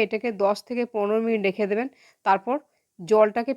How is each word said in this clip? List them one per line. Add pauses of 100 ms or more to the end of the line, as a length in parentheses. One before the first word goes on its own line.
এটাকে (140)
দশ (100)
থেকে (100)
পনেরো
মিনিট
রেখে
দেবেন, (380)
তারপর (440)
জলটাকে